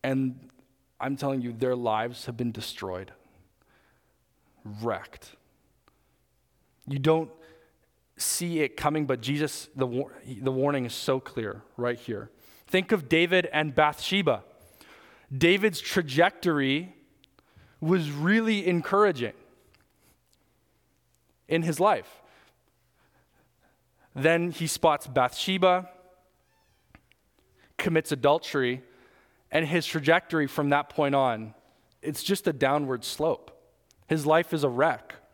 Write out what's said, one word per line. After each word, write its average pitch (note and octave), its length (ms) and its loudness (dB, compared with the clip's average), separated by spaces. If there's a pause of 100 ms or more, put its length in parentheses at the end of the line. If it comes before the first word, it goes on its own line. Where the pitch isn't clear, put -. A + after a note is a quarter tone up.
And C3 460 -4 (500)
I'm C3+ 180 -6
telling C3+ 260 -4
you, A#2+ 100 -6
their B2+ 240 -2
lives A#2 500 -2
have B2 100 -8
been A#2+ 160 -2
destroyed, F#2+ 600 -10 (1700)
wrecked. - 560 -8 (1500)
You C#3 100 -6
don't D#3+ 320 2 (840)
see E3+ 440 -2
it C#3 160 0
coming, D3+ 300 0
but C3 140 -2
Jesus, C#3+ 540 -4
the C3 120 0
war-, B2 260 -6 (120)
the C3 280 -4
warning C3+ 340 0
is A#2 80 -8
so C3 240 -2
clear G#2 440 -8 (140)
right A#2+ 220 -2
here. G#2+ 320 -8 (380)
Think F#3 240 2
of E3 160 0
David E3+ 440 4
and D3+ 220 0
Bathsheba. D3+ 720 2 (920)
David's F#3+ 440 4
trajectory D#3 1120 0 (840)
was D#3+ 320 2
really G3+ 540 0
encouraging F3 680 2 (2250)
in E3 140 0
his E3 180 -4
life. F3+ 420 0 (1900)
Then E3+ 380 2
he E3 140 -6
spots D3+ 400 0
Bathsheba, F3+ 840 0 (1900)
commits D#3+ 360 0
adultery, C3+ 720 0 (680)
and D#3+ 160 0
his D#3+ 180 0
trajectory D#3+ 600 2
from C#3+ 240 -2
that C#3+ 180 2
point C#3+ 260 0
on, A2+ 400 0 (460)
it's D3+ 220 -8
just F#3+ 240 -2
a E3 60 2
downward C3+ 520 0
slope. - 480 -4 (600)
His D3+ 140 0
life D#3+ 260 2
is D3+ 100 0
a C#3+ 60 2
wreck. B2+ 460 0 (200)